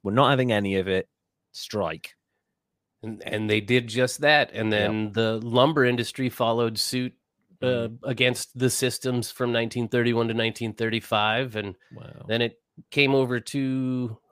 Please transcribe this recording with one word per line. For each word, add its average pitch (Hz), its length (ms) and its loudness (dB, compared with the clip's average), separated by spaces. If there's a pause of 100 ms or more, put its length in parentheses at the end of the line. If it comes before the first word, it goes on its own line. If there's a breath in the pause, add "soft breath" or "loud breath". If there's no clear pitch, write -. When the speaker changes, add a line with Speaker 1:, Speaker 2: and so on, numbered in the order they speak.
Speaker 1:
We're 101 100 -4
not 131 180 4
having 127 220 2
any 101 240 0
of 95 120 0
it. 95 200 0 (440)
Strike." - 640 -8 (840)
Speaker 2:
And, 113 240 -12
and 107 220 -2
they 107 120 2
did 120 280 2
just 123 340 -2
that. 147 300 4
And 110 200 -2
Speaker 1:
Yep. 107 80 2
Speaker 2:
then 107 320 0
the 110 300 0
lumber 127 420 4
industry 123 440 0
followed 117 500 0
suit, 127 360 -4 (480)
uh, 127 40 -2
Speaker 1:
Mm-hmm. 117 420 -2
Speaker 2:
against 123 500 0
the 127 120 4
systems 123 600 -2
from 120 220 -2
nineteen 117 360 -2
thirty-one 117 400 2
to 113 60 -2
nineteen 113 400 -2
thirty-five. 113 840 -2
And 101 200 -8 (180 soft breath)
Speaker 1:
Wow. - 340 -18
Speaker 2:
then 113 140 0
it 117 180 -2 (300)
came 139 240 4
over 123 260 2
to, 127 800 -4 (140)